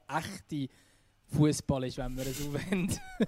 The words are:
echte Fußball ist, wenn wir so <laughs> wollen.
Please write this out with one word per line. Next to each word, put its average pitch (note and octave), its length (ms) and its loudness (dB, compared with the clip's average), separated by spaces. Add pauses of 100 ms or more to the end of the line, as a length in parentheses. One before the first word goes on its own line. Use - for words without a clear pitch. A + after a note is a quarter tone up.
echte D#3 680 -4 (640)
Fußball C#3+ 480 4
ist, B2+ 160 -4
wenn B2+ 180 -4
wir C3 80 -4
so C3+ 280 -4
<laughs> - 0 -
wollen. F#3 360 0 (380)